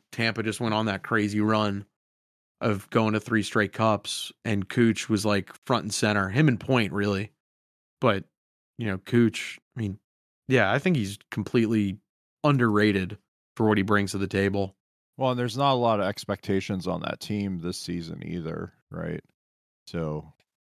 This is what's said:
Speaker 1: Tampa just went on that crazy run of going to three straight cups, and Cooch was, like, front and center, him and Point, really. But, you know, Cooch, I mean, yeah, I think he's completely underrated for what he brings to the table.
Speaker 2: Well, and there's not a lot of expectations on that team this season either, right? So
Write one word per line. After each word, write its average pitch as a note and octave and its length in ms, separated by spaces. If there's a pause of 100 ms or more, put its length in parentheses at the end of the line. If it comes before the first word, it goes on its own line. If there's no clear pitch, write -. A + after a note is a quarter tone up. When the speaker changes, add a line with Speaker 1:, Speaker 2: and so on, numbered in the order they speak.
(120)
Speaker 1:
Tampa A2+ 300
just G#2+ 180
went A2+ 140
on A2 120
that G2 160
crazy G#2 380
run G#2 440 (760)
of G2+ 300
going A2 220
to G#2+ 80
three A2 220
straight G2+ 300
cups, - 600 (120)
and G2+ 240
Cooch A2+ 400
was, G#2+ 160
like, G#2 260 (160)
front A#2 180
and G#2 100
center, G#2 340
him C#3 200
and A#2 100
Point, A#2 340
really. G2+ 380 (720)
But, G2+ 240 (540)
you A2+ 80
know, F#2+ 120
Cooch, - 600 (180)
I B2 40
mean, G2+ 180 (500)
yeah, A2 240
I B2+ 80
think F3+ 160
he's G#2 220 (120)
completely G#2+ 680 (460)
underrated G#2 760 (380)
for A2 120
what G#2+ 100
he G2+ 40
brings G2 300
to G#2 60
the G2 80
table. G2 480 (420)
Speaker 2:
Well, C3 140
and B2 80
there's A#2+ 180
not C#3 160
a - 20
lot A#2 260
of F#2+ 60
expectations G2 840
on F2 140
that - 180
team G2+ 400
this F2 180
season E2 460
either, D#2+ 480 (180)
right? E2 300 (680)
So D2+ 440 (360)